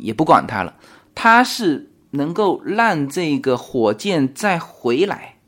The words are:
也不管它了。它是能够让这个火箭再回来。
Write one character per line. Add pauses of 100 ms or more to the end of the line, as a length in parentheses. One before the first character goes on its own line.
也
不
管
它
了。 (420)
它
是 (220)
能
够
让
这
个
火
箭
再
回
来。 (120)